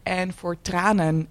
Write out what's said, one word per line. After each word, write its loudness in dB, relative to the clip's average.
en -4
voor -6
tranen. 2